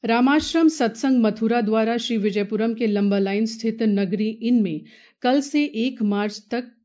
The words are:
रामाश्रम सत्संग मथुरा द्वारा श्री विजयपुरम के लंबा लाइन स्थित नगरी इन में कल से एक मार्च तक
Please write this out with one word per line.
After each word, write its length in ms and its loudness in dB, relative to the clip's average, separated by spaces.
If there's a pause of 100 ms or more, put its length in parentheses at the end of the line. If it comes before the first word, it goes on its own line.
रामाश्रम 640 2
सत्संग 540 0
मथुरा 400 0
द्वारा 360 0
श्री 200 -4
विजयपुरम 560 0
के 140 -2
लंबा 320 2
लाइन 280 0
स्थित 360 -4
नगरी 460 0
इन 340 0
में 180 -4 (420)
कल 200 2
से 200 0 (140)
एक 280 -4
मार्च 360 -2 (100)
तक 200 -6 (140)